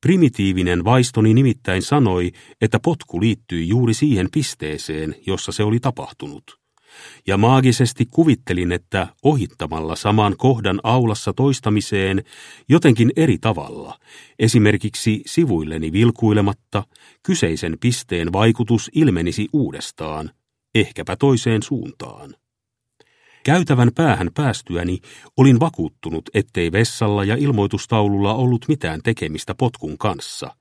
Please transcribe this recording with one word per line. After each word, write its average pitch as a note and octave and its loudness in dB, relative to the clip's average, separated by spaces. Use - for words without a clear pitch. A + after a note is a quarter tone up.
Primitiivinen F#2+ 2
vaistoni A2+ 2
nimittäin A2 0
sanoi, F#2 0
että G#2+ 0
potku - -4
liittyi F2 -2
juuri A2+ 2
siihen G#2+ 0
pisteeseen, D#2 -6
jossa F#2+ -6
se - -2
oli G#2+ 0
tapahtunut. - -10
Ja F#2+ 0
maagisesti B2 2
kuvittelin, F#2 0
että F2+ -4
ohittamalla D#2+ -2
saman G#2 2
kohdan A2 0
aulassa A2+ 0
toistamiseen G#2 -2
jotenkin B2 4
eri C#3+ 2
tavalla, - -6
esimerkiksi G#2+ 2
sivuilleni D#2+ -2
vilkuilematta, G#2 0
kyseisen E2 -2
pisteen F2 -2
vaikutus A2 0
ilmenisi G#2 0
uudestaan, D#2 -6
ehkäpä G#2 -2
toiseen A#2 0
suuntaan. - -12
Käytävän C3+ 4
päähän A#2 0
päästyäni F2+ -4
olin C3 6
vakuuttunut, E2 -4
ettei E2+ -2
vessalla G#2 0
ja G#2 -2
ilmoitustaululla G#2 0
ollut B2 0
mitään E2 -4
tekemistä D#2 -6
potkun D#2 -4
kanssa - -8